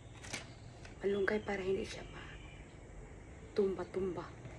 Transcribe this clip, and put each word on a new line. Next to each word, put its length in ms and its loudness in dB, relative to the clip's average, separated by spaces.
Malunggay 400 6
para 240 0
hindi 240 4
siya 240 -6
pa 80 -8
tumba-tumba. 720 4